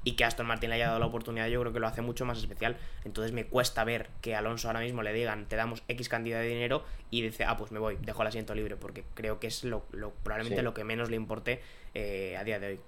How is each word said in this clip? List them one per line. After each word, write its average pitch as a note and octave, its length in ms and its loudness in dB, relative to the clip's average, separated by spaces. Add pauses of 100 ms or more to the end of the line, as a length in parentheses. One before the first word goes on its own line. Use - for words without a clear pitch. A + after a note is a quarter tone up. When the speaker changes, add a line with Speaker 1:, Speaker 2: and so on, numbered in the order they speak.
Speaker 1:
y B2 120 2
que A#2+ 100 6
Aston A#2 220 2
Martin A2+ 240 2
le A#2 60 6
haya A#2 100 6
dado A2+ 100 4
la A#2 80 6
oportunidad, A2+ 420 0
yo B2 140 4
creo A#2 120 0
que A#2 60 2
lo A2+ 60 4
hace A2+ 160 0
mucho A#2+ 240 0
más A#2 140 0
especial. A2 360 0 (300)
Entonces A2 280 0
me A2+ 120 0
cuesta A#2+ 380 4
ver A2+ 240 2 (120)
que A2+ 160 -2
Alonso A2+ 320 0
ahora A2+ 120 2
mismo A#2+ 240 -2
le G#2+ 100 0
digan, A2 340 0
"Te A2 80 -2
damos A#2 320 0
X A#2+ 220 -4
cantidad A#2 300 0
de A#2 100 2
dinero", A#2+ 340 2 (280)
y A#2 100 2
dice, A2 240 0
"Ah, A2+ 100 4
pues G#2+ 160 -6
me A2 60 -6
voy, G#2+ 240 0
dejo A2 220 -2
el G#2+ 60 4
asiento G#2+ 260 -4
libre", G#2 220 -2
porque - 260 -10 (100)
creo A2 260 -2
que - 60 -4
es - 180 -4
lo, A#2 280 -2
lo, G#2 180 -6 (140)
probablemente A2 380 0
Speaker 2:
Sí. - 40 2
Speaker 1:
lo A2+ 80 0
que A2 100 -6
menos A2+ 280 -2
le A2+ 60 0
importe, A2 440 -2 (320)
eh, G2 420 -2
a G2 80 -4
día G#2+ 160 0
de G2+ 80 -4
hoy. F#2+ 200 -4